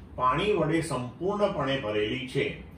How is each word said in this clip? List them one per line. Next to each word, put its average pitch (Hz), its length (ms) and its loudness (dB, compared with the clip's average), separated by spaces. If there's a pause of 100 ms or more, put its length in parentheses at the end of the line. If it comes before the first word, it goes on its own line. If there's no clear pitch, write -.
(160)
પાણી 147 380 2
વડે 160 280 2
સંપૂર્ણપણે 147 960 0
ભરેલી 110 500 -2
છે, - 360 -2 (140)